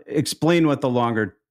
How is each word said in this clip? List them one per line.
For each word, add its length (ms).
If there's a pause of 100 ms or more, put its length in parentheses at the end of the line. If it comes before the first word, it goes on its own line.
Explain 600
what 140
The 80
Longer 480 (140)